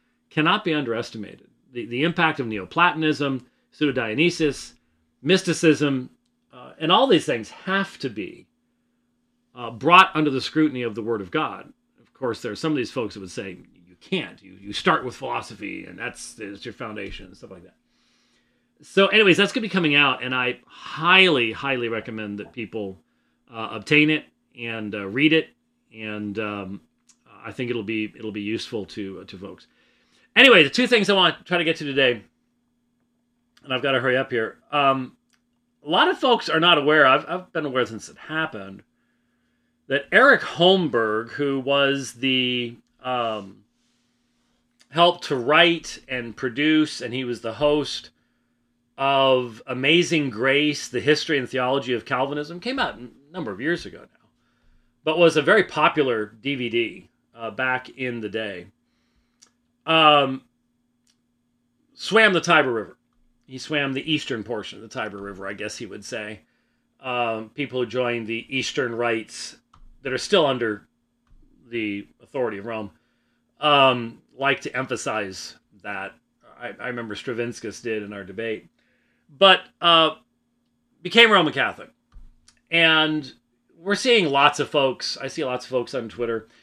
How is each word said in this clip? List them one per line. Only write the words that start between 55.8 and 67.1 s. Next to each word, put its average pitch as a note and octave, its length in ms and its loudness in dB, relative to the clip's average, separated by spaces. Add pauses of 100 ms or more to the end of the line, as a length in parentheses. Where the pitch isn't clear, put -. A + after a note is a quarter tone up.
D C#3 160 -6
V B2 120 -6
D, G#2+ 420 -4 (240)
uh, A#2 160 -10
back B2+ 400 -4
in B2 300 -8
the G#2+ 80 -8
day. G2 380 -8 (1160)
Um, D3 580 4 (1500)
swam G#3 400 4
the E3+ 80 2
Tiber D#3 320 4
River. G2 240 -6 (480)
He C3 140 -16
swam C#3+ 340 -4
the C#3 180 -6
eastern C3 320 -4
portion G#2+ 360 -10
of G#2 40 -18
the A2+ 60 -20
Tiber G#2+ 300 -10
River, G2 280 -12
I G#2 60 -8
guess G#2 240 -10
he A#2 100 -12
would G2+ 180 -16
say. G#2+ 360 -12 (580)
Um, A#2 520 -4